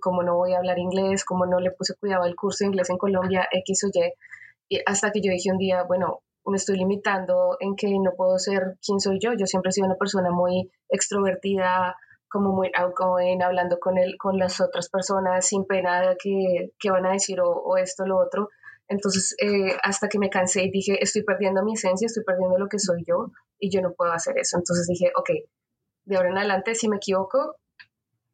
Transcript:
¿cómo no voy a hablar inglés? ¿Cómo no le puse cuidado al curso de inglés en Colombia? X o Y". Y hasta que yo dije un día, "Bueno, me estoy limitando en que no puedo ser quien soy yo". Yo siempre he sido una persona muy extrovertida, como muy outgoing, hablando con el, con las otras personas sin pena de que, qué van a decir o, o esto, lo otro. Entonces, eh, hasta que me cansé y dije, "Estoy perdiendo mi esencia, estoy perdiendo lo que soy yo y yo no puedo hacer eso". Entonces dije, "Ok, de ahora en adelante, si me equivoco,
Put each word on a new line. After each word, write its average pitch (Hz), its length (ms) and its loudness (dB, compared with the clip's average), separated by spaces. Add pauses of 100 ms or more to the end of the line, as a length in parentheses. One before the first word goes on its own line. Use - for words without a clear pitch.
¿cómo 180 220 0
no 175 140 2
voy 180 160 2
a 180 40 4
hablar 180 220 0
inglés? 190 460 0
¿Cómo 180 200 0
no 180 140 2
le 180 120 0
puse - 280 -6
cuidado 190 240 0
al 175 120 0
curso 196 280 -2
de 196 40 2
inglés 190 220 0
en 180 80 -2
Colombia? 185 540 2
X 190 320 -2
o 202 100 0
Y". 175 200 2 (560)
Y - 160 -2
hasta 202 260 0
que 208 100 0
yo 196 100 2
dije 185 200 0
un 190 60 2
día, 185 260 2
"Bueno, 180 380 0 (240)
me 196 120 0
estoy 196 200 0
limitando 185 840 0
en 196 160 -4
que 208 120 -2 (120)
no 190 180 2
puedo 185 220 2
ser 185 460 -2
quien 196 140 0
soy 190 200 0
yo". 220 140 -2
Yo 196 140 0
siempre 185 220 -2
he - 40 2
sido 196 140 2
una 185 100 0
persona 190 340 0
muy 180 400 0 (180)
extrovertida, 190 1080 0 (340)
como 202 220 0
muy 190 240 0
outgoing, 180 680 2
hablando 175 360 2
con 185 180 0
el, 180 200 2
con 190 220 0
las 185 220 0
otras 175 280 -2
personas 185 580 0
sin - 180 0
pena 180 360 0
de 185 160 2
que, 185 640 0
qué 208 120 0
van 185 140 2
a 185 60 2
decir 196 300 -2
o, 175 100 4
o 180 260 0
esto, 185 300 -2
lo 190 100 2
otro. 185 320 0 (380)
Entonces, 196 520 -2
eh, 202 440 0
hasta 196 260 -2
que 202 100 0
me 196 100 0
cansé 185 340 0
y 190 80 -2
dije, 190 300 0
"Estoy 202 220 0
perdiendo 190 400 0
mi 214 100 -2
esencia, 196 340 0
estoy 226 160 -4
perdiendo 185 340 2
lo 196 100 0
que 202 120 -4
soy 175 280 -2
yo 190 200 0 (320)
y 202 120 -2
yo 190 100 2
no 175 120 -2
puedo 170 180 0
hacer 170 260 -2
eso". - 200 -2
Entonces 175 300 0
dije, 180 280 2
"Ok, - 140 0 (760)
de 196 120 0
ahora 180 140 2
en 190 80 -2
adelante, 202 360 -2
si 226 140 0
me 202 80 0
equivoco, 202 580 -2 (800)